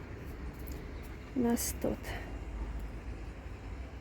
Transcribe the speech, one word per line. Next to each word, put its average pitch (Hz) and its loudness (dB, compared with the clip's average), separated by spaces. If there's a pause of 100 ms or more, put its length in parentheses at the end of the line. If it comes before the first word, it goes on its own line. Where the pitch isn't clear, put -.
(1400)
у 262 8
нас 233 8
тут. 214 4 (2000)